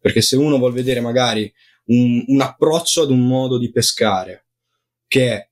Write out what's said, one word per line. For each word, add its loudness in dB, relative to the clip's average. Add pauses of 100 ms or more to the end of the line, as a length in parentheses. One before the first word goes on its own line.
perché 0
se 0
uno 2
vuol 0
vedere -2
magari -2 (340)
un, 2
un 2
approccio 0
ad 0
un 2
modo 0
di -4
pescare -2 (600)
che 0
è -8